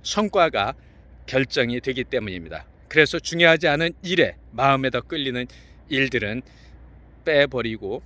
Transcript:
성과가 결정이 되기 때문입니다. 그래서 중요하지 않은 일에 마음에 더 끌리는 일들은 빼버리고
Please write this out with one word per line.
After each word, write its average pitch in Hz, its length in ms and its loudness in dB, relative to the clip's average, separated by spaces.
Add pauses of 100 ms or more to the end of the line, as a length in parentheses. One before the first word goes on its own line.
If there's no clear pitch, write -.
성과가 160 720 0 (500)
결정이 127 560 -2
되기 127 220 -4
때문입니다. 90 600 -8 (220)
그래서 156 320 4
중요하지 165 480 4
않은 156 260 0 (100)
일에 175 320 2 (160)
마음에 135 380 2
더 120 120 -4
끌리는 127 460 -6 (420)
일들은 127 520 -2 (840)
빼버리고 123 800 0